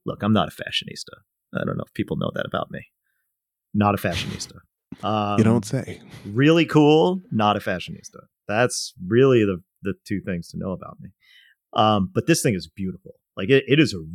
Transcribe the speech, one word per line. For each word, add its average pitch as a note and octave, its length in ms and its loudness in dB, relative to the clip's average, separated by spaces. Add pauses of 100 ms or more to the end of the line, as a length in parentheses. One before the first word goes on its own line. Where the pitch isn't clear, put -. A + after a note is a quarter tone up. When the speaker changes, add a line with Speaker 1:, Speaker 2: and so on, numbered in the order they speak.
Speaker 1:
look, - 180 -8
I'm G#2 100 2
not F2 160 4
a - 20 -18
fashionista. - 720 -10 (320)
I - 120 -4
don't - 120 -6
know - 80 -6
if - 80 -20
people - 240 -6
know - 160 -4
that - 120 -6
about - 260 -8
me. - 160 -14 (840)
Not G2+ 220 2
a - 20 -2
fashionista. - 680 -8
Speaker 2:
<laughs> - 40 -20 (360)
You G#2 420 0
don't A2+ 100 4
Speaker 1:
Um, A2+ 80 0
Speaker 2:
say. - 380 -8 (240)
Speaker 1:
really D3+ 400 4
cool, D#3+ 560 4 (100)
not G#2 240 2
a G2+ 60 -2
fashionista. - 640 -8 (240)
That's A#2 440 -2 (140)
really A#2+ 380 6
the, F#2 180 -2 (180)
the G2 120 -6 (120)
two G2 140 -4
things F2 300 -8
to E2+ 80 -14
know F2+ 140 -8
about - 280 -14
me. - 120 -20 (640)
Um, G#2+ 400 2
but - 140 -4
this D#3+ 140 2
thing A#2+ 140 0
is D#2+ 120 -8
beautiful. - 460 -10 (240)
Like, G2 120 -4
it, C3+ 180 4
it C#3+ 120 4
is G#2+ 140 4
a F2+ 60 -8 (160)